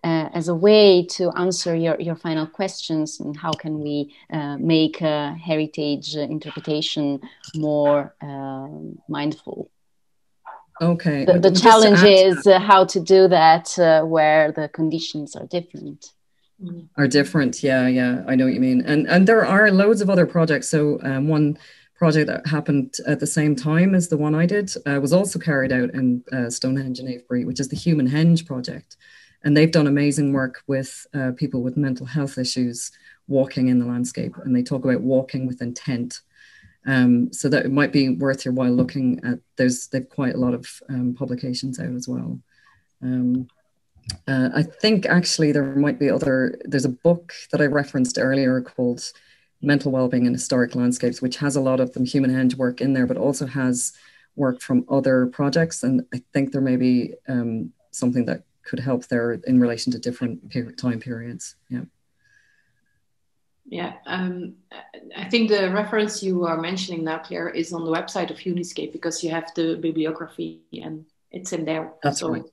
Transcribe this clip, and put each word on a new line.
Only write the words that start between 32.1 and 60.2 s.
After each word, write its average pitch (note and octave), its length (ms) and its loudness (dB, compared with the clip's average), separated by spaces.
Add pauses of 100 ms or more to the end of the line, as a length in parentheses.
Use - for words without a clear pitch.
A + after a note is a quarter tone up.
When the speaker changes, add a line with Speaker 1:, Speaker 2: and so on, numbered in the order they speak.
Speaker 2:
issues B2 540 -4 (360)
walking C3+ 400 0
in B2 120 4
the A#2+ 60 0
landscape. B2 580 -6
And B2+ 120 0
they B2 80 2
talk B2+ 200 -4
about B2+ 180 0
walking C3 460 -2
with B2 140 -8
intent. A#2+ 600 -8 (640)
Um, B2 460 2
so - 160 -4
that C#3+ 180 2
it C3+ 60 -2
might C#3+ 220 0
be C3+ 160 2
worth C3 340 -2
your B2+ 100 -4
while B2+ 180 0
looking B2 520 0
at. A#2+ 160 -4 (160)
There's, B2+ 320 0
they've B2+ 200 -6
quite B2+ 280 -4
a C3 40 -4
lot B2+ 140 0
of, - 160 -8 (200)
um, B2 280 -4
publications B2+ 600 -8
out B2 140 -6
as B2 160 -10
well. B2 300 -8 (640)
Um, B2+ 460 -2 (800)
uh, C3 260 0
I D3+ 100 0
think G#3+ 420 0
actually D#3+ 480 2
there C#3 220 0
might C#3+ 220 0
be C#3+ 120 0
other, C3 560 0
there's C#3 180 -2
a C3 60 0
book E3+ 440 0 (180)
that - 100 0
I D3 60 4
referenced C#3 520 -2
earlier C3 420 2
called B2 520 -6 (480)
Mental C#3+ 320 0
Wellbeing B2+ 320 0
in B2 80 2
Historic B2 420 -2
Landscapes, B2 460 -2
which B2+ 160 -6
has C#3+ 180 -2
a C#3+ 60 0
lot C3 180 0
of B2+ 140 -2
the B2+ 100 -2
Human C3 280 0
Henge B2+ 240 0
work B2+ 260 -4
in C3+ 100 0
there, B2+ 160 0
but B2 100 -2
also C#3 280 -2
has B2+ 480 -4 (420)
work B2+ 240 -2
from B2 300 -2
other C3 380 2
projects. D#3 560 -2
And B2+ 300 0
I B2 80 -8 (120)
think C#3 180 -2
there C#3 100 -2
may C3 140 0
be, B2+ 380 0 (160)
um, A#2 420 -4 (200)
something B2 340 -2
that - 180 -6 (200)
could - 160 -10
help B2 280 -4
there A#2+ 260 -2 (140)
in B2+ 120 4
relation A#2+ 340 -2
to A2+ 60 -8
different A#2+ 520 -8